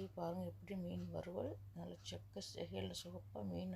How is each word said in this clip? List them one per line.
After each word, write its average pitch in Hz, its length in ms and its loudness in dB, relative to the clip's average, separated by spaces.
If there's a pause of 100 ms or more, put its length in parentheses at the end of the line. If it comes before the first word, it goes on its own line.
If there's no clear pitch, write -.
(140)
பாருங்க, 175 320 2
எப்படி 190 300 -2
மீன் 175 340 2
வறுவல் 180 420 2 (220)
நல்ல 175 280 -2
செக்க - 440 -4
செகல்ல 180 500 0
சூப்பரா 180 500 -4
மீன் 180 300 2